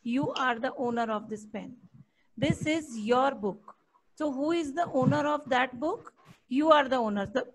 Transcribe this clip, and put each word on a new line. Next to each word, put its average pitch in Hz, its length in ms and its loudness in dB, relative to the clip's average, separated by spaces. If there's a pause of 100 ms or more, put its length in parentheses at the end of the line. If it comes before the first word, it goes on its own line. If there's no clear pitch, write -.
You 262 300 0
are 254 260 0
the 240 160 -4
owner 233 300 -2 (100)
of 214 140 -8
this 214 160 -10
pen. 185 300 -12 (720)
This - 200 0
is 302 320 -2
your 247 380 2
book. 202 400 -8 (400)
So 302 160 -2
who 285 200 -2
is 320 220 -2
the 330 120 0 (160)
owner 285 220 4 (100)
of 294 160 -6
that 254 300 0
book? 339 340 -4 (360)
You 302 220 4
are 294 160 8
the 254 80 0
owner, 208 300 0
the 262 180 -2 (120)